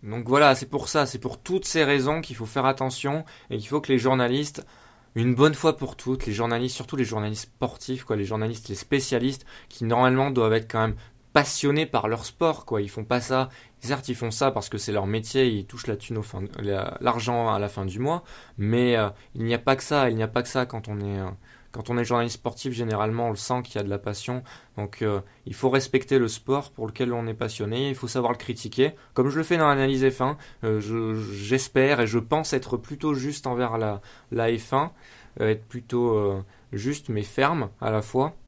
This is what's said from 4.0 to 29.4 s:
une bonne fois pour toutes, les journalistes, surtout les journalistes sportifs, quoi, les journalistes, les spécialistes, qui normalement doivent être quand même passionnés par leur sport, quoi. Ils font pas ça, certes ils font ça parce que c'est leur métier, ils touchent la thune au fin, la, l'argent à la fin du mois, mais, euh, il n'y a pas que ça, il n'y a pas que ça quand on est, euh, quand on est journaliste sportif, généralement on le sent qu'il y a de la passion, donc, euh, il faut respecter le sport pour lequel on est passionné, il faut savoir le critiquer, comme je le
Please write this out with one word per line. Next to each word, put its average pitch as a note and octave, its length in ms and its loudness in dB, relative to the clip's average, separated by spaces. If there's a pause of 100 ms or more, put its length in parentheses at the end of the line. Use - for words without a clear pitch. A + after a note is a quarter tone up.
une A#2+ 180 4
bonne D3 200 6
fois D#3 220 2
pour C3+ 200 -8
toutes, C3 280 -2
les A2 80 -2
journalistes, A#2 440 -2
surtout - 180 -8
les C3+ 80 2
journalistes G#2+ 440 -2
sportifs, - 580 -6
quoi, A2+ 100 -2
les G#2 100 0
journalistes, A2 440 -4
les G2 80 -6
spécialistes, C3 680 0 (240)
qui - 140 -10
normalement B2+ 480 4
doivent A#2 220 4
être A2 180 0
quand A2+ 120 0
même A2 140 0 (360)
passionnés C#3+ 520 2
par A#2+ 220 0
leur A2+ 180 -2
sport, - 400 0
quoi. G#2+ 160 -2
Ils G2+ 80 -2
font A2 160 -8
pas B2 160 0
ça, C3 280 0 (320)
certes C3+ 280 -4
ils B2 60 0
font A#2 160 -4
ça C3+ 220 2
parce A2 160 -4
que A2 100 -6
c'est G#2 140 -4
leur G2 160 0
métier, A2+ 400 2
ils G#2 180 -2
touchent - 220 -12
la G#2+ 80 -2
thune A2+ 220 -8
au G#2+ 40 -4
fin, G2 200 -8 (180)
la, G2 400 -4
l'argent A#2 520 0
à G2+ 60 0
la G#2 100 -2
fin G2 160 -6
du F#2+ 140 -6
mois, D#3 240 -2 (340)
mais, A#2+ 400 2
euh, G#2+ 120 2 (260)
il A#2 80 -6
n'y A2+ 120 0
a A#2 40 0
pas C3+ 160 2
que C3 80 -8
ça, C#3 280 2
il A2+ 60 0
n'y A2 60 0
a A2 60 -2
pas A#2+ 140 -2
que B2 60 -6
ça C3 160 0
quand A2+ 240 -10
on G#2 120 -6
est, G2+ 180 -4
euh, F#2+ 100 -4 (420)
quand A2+ 200 -10
on A#2+ 80 0
est A#2+ 60 2
journaliste A#2 320 0
sportif, - 360 -6
généralement A2+ 540 0
on A#2 40 0
le G#2 60 -4
sent B2 260 -2
qu'il - 140 -10
y - 20 -4
a G2+ 40 -2
de G2 80 -4
la G2+ 80 -2
passion, B2 440 -6 (360)
donc, G#2 240 -6
euh, G#2 180 0 (240)
il A#2 100 -10
faut - 140 0
respecter C3 500 2
le A#2+ 100 4
sport C3+ 440 -4
pour A2+ 140 -8
lequel A#2+ 260 -4
on A#2 140 -4
est A2+ 80 -6
passionné, A2+ 560 -4
il C#3 40 -4
faut C3 140 -8
savoir A#2+ 240 0
le A#2 60 -4
critiquer, B2+ 560 0 (180)
comme B2+ 160 4
je C#3+ 80 -2
le D#3+ 80 0